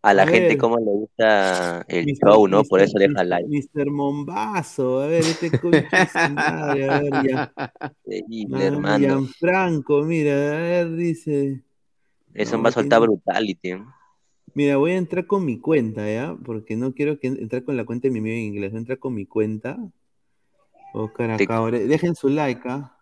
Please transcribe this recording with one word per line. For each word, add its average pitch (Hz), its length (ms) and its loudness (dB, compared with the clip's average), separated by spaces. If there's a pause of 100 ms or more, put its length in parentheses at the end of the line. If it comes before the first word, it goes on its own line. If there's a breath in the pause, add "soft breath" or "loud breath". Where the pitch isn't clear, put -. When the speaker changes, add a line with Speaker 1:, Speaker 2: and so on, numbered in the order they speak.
Speaker 1:
A 101 80 8
la 98 100 6
Speaker 2:
A - 40 6
Speaker 1:
gente 175 220 6
Speaker 2:
ver. 147 80 4
Speaker 1:
cómo 117 200 2
le 113 140 -2
gusta 95 960 0
el 87 180 -2
Speaker 2:
Mister, 139 240 2
Speaker 1:
show, 107 180 8
¿no? 101 160 4
Por 95 180 2
Speaker 2:
mister, 98 200 4
Speaker 1:
eso 98 80 6
deja - 20 2 (120)
Speaker 2:
mister, 87 40 0
Speaker 1:
like. 90 220 -2
Speaker 2:
mister 143 420 -4
Mombazo, 143 1080 -4
a 143 60 -2
ver, 165 140 0
este 160 380 -2
concha 170 200 2 (120)
de 185 160 4
su 160 260 0
madre, 147 560 -2
a 143 120 2
ver, 143 100 -2 (180)
ya. 131 260 -4
Speaker 1:
<laughs> - 400 -12 (100)
Increíble, 107 520 -8
Speaker 2:
Ah, 135 100 0
Speaker 1:
hermano. 104 320 0
Speaker 2:
Gianfranco, 147 1040 0
mira, 156 300 0
a 147 280 0
ver, 170 340 -2
dice. 151 680 -2 (680)
Speaker 1:
Eso 110 240 -2
Speaker 2:
No, 113 60 -2
Speaker 1:
va 117 60 4
a - 40 2
soltar 120 260 4
Speaker 2:
tiene 113 160 4
Speaker 1:
brutality, 95 560 -4
¿eh? 98 120 -8 (720)
Speaker 2:
Mira, 143 240 2
voy 156 140 2
a 185 60 0
entrar 180 300 -4
con 196 160 -2
mi 120 160 -4
cuenta, 110 500 -2
¿ya? 123 360 -6
Porque 110 300 -8
no 127 180 -4
quiero 147 260 -4
que 127 80 -4
en-, 131 120 -4
entrar 123 240 -6
con 139 120 -4
la 117 100 -4
cuenta 120 220 -4
de 131 60 2
mi 110 60 -4
amigo 110 160 -4
en 117 80 -4
inglés. 101 280 -8
Voy 113 60 -10
a 113 40 -8
entrar 127 180 -8
con 131 140 -8
mi 101 120 -8
cuenta. 110 500 -4 (1160)
Voy 107 100 -8
a 107 40 -6
buscar 113 300 -4
Speaker 1:
Te 101 60 2
Speaker 2:
acá, 113 180 0
Ore-, 113 260 -2
dejen 156 280 0
su 139 140 -2
like, 143 400 -2
¿ah? 135 320 -10